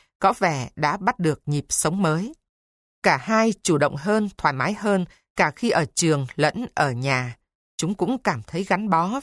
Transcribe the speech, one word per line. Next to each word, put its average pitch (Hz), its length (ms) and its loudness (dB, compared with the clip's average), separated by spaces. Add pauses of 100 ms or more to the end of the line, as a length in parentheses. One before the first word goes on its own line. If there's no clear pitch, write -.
(180)
có 202 200 4
vẻ 143 380 -2
đã 151 200 0
bắt 202 220 -2
được 160 280 0
nhịp 147 220 -2
sống 180 340 -2
mới. 180 320 0 (680)
Cả 170 140 4
hai 220 360 2 (100)
chủ 156 160 2
động 143 180 0
hơn, 208 320 0 (100)
thoải 147 160 0
mái 131 200 -2
hơn, 202 300 0 (320)
cả 165 200 2
khi 233 140 0
ở 165 140 2 (100)
trường 151 400 2
lẫn 151 400 -2
ở 139 180 0
nhà. 127 440 -4 (400)
Chúng 175 180 -2
cũng 240 240 -2
cảm 143 240 -2
thấy 175 220 -6
gắn 196 260 -2
bó 185 320 0